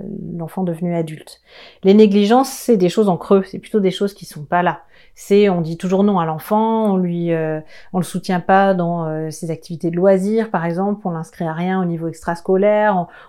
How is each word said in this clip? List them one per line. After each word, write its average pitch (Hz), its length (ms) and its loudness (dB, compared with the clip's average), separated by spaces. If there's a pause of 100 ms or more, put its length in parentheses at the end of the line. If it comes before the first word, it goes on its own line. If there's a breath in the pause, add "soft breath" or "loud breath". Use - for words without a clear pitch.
(360)
l'enfant 170 260 -8
devenu 175 340 -4
adulte. 160 460 -8 (420 loud breath)
Les 190 80 6
négligences, 214 560 6
c'est - 300 0
des 180 100 2
choses 208 220 0
en 165 80 0
creux, 196 260 2
c'est - 140 -14
plutôt - 220 -4
des 190 100 2
choses 202 240 -4
qui - 100 -20
sont 147 200 -16
pas 175 180 0
là. 165 180 -2 (340 soft breath)
C'est, 202 360 4
on 175 100 0
dit 165 160 -4
toujours 185 260 0
non 202 160 2
à 165 60 0
l'enfant, 214 680 0
on 190 40 2
lui, 175 360 -2
euh, 156 280 -2 (320 loud breath)
on 180 60 -2
le 175 60 0
soutient 180 360 -4
pas 196 340 2
dans, 170 320 -4
euh, 156 240 -6
ses 160 200 -10
activités 160 400 -6
de 170 60 -4
loisirs, 196 540 2
par 165 140 -4
exemple, 196 400 -2
on 185 60 -4
l'inscrit 165 360 -8
à 160 60 -4
rien 185 280 -2
au 185 40 0
niveau 165 240 -4
extrascolaire, 190 1000 0 (200 loud breath)